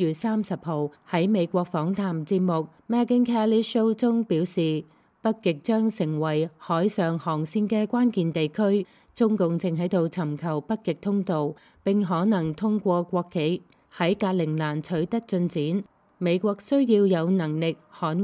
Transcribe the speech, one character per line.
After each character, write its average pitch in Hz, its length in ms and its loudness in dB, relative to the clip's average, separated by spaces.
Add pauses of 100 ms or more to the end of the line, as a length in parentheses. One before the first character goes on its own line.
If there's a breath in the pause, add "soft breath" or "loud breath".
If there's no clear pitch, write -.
月 160 100 2
三 220 300 -2
十 185 200 -4
號 147 280 -2 (200 loud breath)
喺 180 180 2
美 190 180 2
國 175 180 -2
訪 170 300 -2
談 175 320 -4
節 190 140 0
目 160 280 0 (200 soft breath)
Megyn 240 360 2
Kelly 226 440 2
Show 220 260 2
中 233 300 0
表 165 200 0
示， 160 400 -2 (380 soft breath)
北 220 100 0 (100)
極 170 120 0
將 220 360 0
成 156 300 -2
為 156 360 0
海 175 320 0
上 165 300 0
航 156 260 -2
線 208 240 -2
嘅 214 180 0
關 247 240 2
鍵 165 220 0
地 156 160 0
區， 202 380 0 (260 loud breath)
中 220 240 2
共 170 220 0
正 165 180 -2
喺 175 120 -2
度 170 200 2
尋 151 280 -4
求 156 260 -4
北 - 220 -4
極 170 100 -2
通 202 280 -2
道， 156 320 -2 (280 soft breath)
並 196 200 2
可 175 220 0
能 170 300 2
通 214 240 -2
過 180 240 0
國 175 300 -4
企 165 300 -2 (340 soft breath)
喺 170 200 2
格 190 160 0
陵 156 240 0
蘭 151 240 -2
取 165 260 -2
得 233 140 -4
進 180 280 -2
展。 170 360 -2 (380)
美 175 160 2
國 202 220 -2
需 - 140 -4
要 226 320 4
有 175 240 2
能 160 300 0
力 165 160 0 (160)
捍 165 320 -2